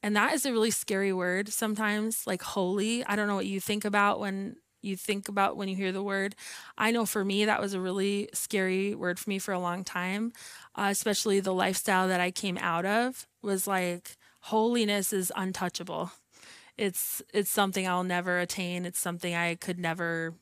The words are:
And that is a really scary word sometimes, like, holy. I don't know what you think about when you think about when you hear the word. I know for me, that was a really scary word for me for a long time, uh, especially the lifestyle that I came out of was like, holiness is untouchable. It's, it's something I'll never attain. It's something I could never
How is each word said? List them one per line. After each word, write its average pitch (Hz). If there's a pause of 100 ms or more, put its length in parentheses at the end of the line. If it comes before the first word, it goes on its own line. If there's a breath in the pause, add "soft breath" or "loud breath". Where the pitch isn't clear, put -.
And 208
that 233
is 311
a 269
really 226
scary 196
word 185
sometimes, 214
like, 185
holy. 208
I 202
don't 208
know 202
what 190
you 196
think 208
about 202
when 196 (260)
you 196
think 196
about 202
when 196
you 190
hear 190
the 190
word. 196 (420 loud breath)
I 220
know 233
for 196
me, 202
that 214
was 202
a 185
really 196
scary 190
word 180
for -
me 196
for 196
a 180
long 180
time, 190 (440 loud breath)
uh, 202
especially 196
the 190
lifestyle 185
that 185
I 180
came 185
out 175
of 233 (140)
was 196
like, 180 (260 soft breath)
holiness 220
is 185
untouchable. 180 (680 loud breath)
It's, - (120)
it's 202
something 196
I'll 180
never 180
attain. 175
It's 175
something 175
I 170
could 180
never 165